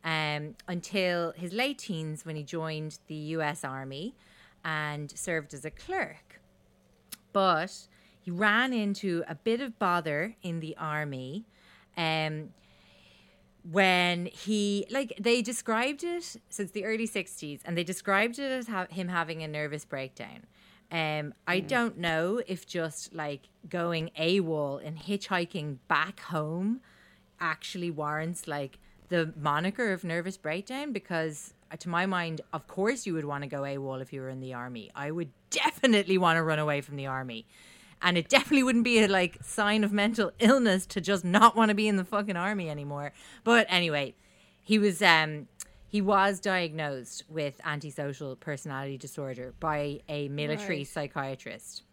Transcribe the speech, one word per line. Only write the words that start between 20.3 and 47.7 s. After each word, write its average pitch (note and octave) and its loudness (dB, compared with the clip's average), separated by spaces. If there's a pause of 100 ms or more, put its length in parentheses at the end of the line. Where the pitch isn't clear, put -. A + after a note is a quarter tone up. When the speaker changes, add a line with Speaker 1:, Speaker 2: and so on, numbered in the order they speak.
Speaker 1:
Um, D3+ -2 (120)
I F3+ 2
Speaker 2:
Mm. - -4
Speaker 1:
don't A#3+ 0
know E3+ 0
if F#3 -6
just, - -6
like, D3 -8 (180)
going E3+ -2
awol D#3+ 2
and D#3 -8
hitchhiking F3 -4 (100)
back D#3+ 2
home E3+ -2 (640)
actually E3+ -4
warrants, D#3 -4
like, C#3+ -6 (300)
the E3 2
moniker E3 0
of F#3 -2
nervous F3 -4
breakdown, B3+ -6
because, D#3+ -4 (180)
uh, - -12
to - -8
my F3 2
mind, E3+ -2 (120)
of D#3 -8
course A3+ -2
you F3+ -2
would D#3 -2
wanna C#3+ -4
go C#3 -6
awol C3+ -4
if C3 -12
you C3+ -8
were C3 -8
in C3 -8
the C3 -8
army. B2 -10
I C#3 -6
would E3 -4 (180)
definitely G#3 4
wanna E3 6
run D#3+ 2
away D3+ 2
from C#3+ -12
the C3+ -6
army. B2+ -6 (580)
And F3 6
it E3 -4
definitely C#4 8
wouldn't A#3+ 4
be A#3 6
a, G#3+ 8
like, F#3 2
sign G#3+ 2
of G3+ 2
mental G#3 2
illness A3+ 6
to - -4
just F#3 0
not G#3 6
wanna G#3+ 6
be G#3 2
in G#3 4
the F#3 2
fucking G3+ -2
army F#3 -2
anymore. C#3+ -6 (320)
But A#3 6
anyway, D#3+ 2 (480)
he G#3+ 4
was, G3+ 4
um, D#3 6 (400)
he G#3 0
was G3 4
diagnosed D#3 -4
with D3+ -4
antisocial C#3+ -6